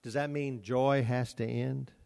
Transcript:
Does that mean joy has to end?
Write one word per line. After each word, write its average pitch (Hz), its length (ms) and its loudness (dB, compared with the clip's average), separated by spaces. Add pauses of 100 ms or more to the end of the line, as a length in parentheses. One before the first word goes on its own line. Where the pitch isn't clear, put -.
Does 117 120 -10
that 147 160 0
mean 139 320 -4
joy 131 400 4
has 123 320 0
to 113 100 -4
end? 127 460 -2 (160)